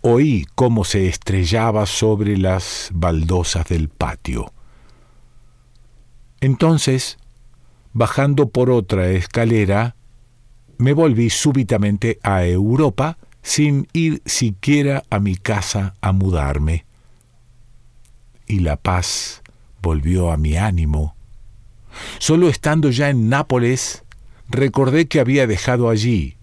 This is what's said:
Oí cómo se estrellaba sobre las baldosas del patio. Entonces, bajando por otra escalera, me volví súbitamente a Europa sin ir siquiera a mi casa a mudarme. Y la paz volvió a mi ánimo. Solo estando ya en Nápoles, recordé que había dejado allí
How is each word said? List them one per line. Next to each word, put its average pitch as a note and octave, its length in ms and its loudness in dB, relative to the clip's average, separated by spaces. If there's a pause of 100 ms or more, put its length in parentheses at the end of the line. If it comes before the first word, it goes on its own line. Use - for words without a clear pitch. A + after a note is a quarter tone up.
Oí A#2 420 2 (100)
cómo A#2 280 2
se F#2+ 240 0
estrellaba G2+ 760 0
sobre G#2 500 0
las F#2 560 -2
baldosas E2+ 760 0
del D#2+ 200 -2
patio. - 640 -8 (1900)
Entonces, C3+ 800 0 (760)
bajando C3+ 560 2
por B2+ 220 0
otra F#2+ 400 0
escalera, A2 840 0 (840)
me B2+ 140 2
volví B2 380 2
súbitamente A2 920 0
a F#2+ 200 0
Europa B2 720 0 (260)
sin D3 500 0
ir D#3+ 320 -2
siquiera C#3 840 0
a G2+ 120 -2
mi G2 160 0
casa G2 640 -4
a G2 100 -2
mudarme. D#2+ 760 0 (1600)
Y G#2 120 -2
la D#2+ 180 0
paz - 680 -4 (380)
volvió E2+ 520 0
a D#2 40 0
mi D2+ 200 0
ánimo. D#2+ 580 -2 (1040)
Solo E3 300 2
estando D3+ 420 0
ya C#3+ 180 0
en A#2+ 200 2
Nápoles, C3 760 -2 (460)
recordé C3+ 580 2
que D3+ 140 0
había C3 260 2
dejado A#2+ 440 0
allí G#2+ 520 0